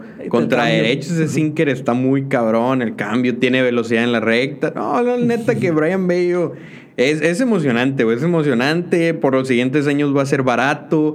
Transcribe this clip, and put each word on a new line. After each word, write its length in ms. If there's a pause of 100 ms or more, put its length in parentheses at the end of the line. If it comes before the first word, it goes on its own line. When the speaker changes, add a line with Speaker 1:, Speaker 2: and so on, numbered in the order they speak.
(200)
Speaker 1:
El 100
Speaker 2:
contra 340
Speaker 1:
cambio. 140
Speaker 2:
derechos 340
ese 140
Speaker 1:
Ujú. 80
Speaker 2:
sinker 360
está 240
muy 360
cabrón, 520
el 140
cambio, 420
tiene 240
velocidad 420
en 100
la 80
recta. 540
No, 280
no, 140
neta 380
que 160
Speaker 1:
<laughs> 80
Speaker 2:
Brian 280
Bello 460 (440)
es, 240
es 200
emocionante, 600
güey, 140
es 60
emocionante. 880
Por 200
los 140
siguientes 400
años 280
va 60
a 40
ser 180
barato. 720